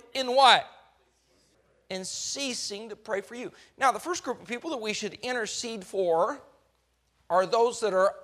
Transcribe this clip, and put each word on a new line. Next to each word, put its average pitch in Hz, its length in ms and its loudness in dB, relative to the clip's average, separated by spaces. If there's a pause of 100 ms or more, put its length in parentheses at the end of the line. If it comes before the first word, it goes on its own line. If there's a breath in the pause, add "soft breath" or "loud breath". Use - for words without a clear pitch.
(140)
in 254 220 -2
what? 240 320 8 (1200)
"In 190 140 -8
ceasing 220 880 -8
to 208 80 -12
pray 202 240 -4
for 226 140 -14
you." 247 160 -8 (260 loud breath)
Now, 262 140 4
the 208 80 -2
first 339 240 -6
group 233 180 -6
of 180 60 -20
people 240 240 -6
that 254 100 -6
we 214 120 -4
should 208 280 -6
intercede 226 640 -6
for 190 560 0 (880)
are 185 160 4
those 233 360 0
that 208 120 0
are 190 200 4 (100)